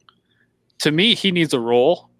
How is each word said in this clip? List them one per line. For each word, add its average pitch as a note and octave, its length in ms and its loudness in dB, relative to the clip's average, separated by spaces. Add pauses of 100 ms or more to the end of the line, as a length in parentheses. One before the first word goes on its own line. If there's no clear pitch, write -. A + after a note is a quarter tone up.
(800)
to D3+ 120 0
me, F#3 240 0
he G3 160 -2
needs E3+ 220 -2
a C3+ 60 0
role, B2 500 0 (100)